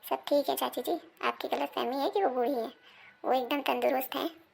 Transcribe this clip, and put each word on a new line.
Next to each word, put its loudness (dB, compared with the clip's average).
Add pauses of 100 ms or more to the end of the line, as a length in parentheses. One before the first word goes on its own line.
सब -2
ठीक 4
है 2
चाची -4
जी, -2 (240)
आपकी -2
गलतफहमी -2
है 0
कि 0
वो 6
बूढ़ी 0
हैं, -2 (520)
वो 0
एकदम 2
तंदुरुस्त 0
हैं। -2 (240)